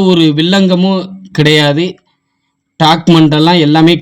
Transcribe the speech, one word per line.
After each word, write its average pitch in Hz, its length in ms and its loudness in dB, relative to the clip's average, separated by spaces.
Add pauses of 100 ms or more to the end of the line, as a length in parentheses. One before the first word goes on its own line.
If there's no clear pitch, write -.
ஒரு 175 140 2 (140)
வில்லங்கமும் 185 640 -2 (360)
கிடையாது. 151 480 0 (960)
டாக்குமெண்ட் 160 600 2
எல்லாம் 170 260 0
எல்லாமே 160 360 2